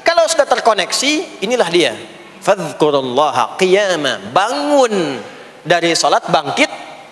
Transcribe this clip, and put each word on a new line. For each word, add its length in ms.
Kalau 240
sudah 240
terkoneksi, 960
inilah 240
dia. 240
Fadhkurullaha 1120
qiyama. 720
Bangun 880
dari 320
sholat, 400
bangkit, 400